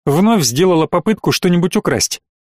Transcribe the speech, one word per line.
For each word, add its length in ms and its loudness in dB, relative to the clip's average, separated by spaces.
вновь 380 2
сделало 420 0
попытку 460 -2
что-нибудь 440 0
украсть. 460 -4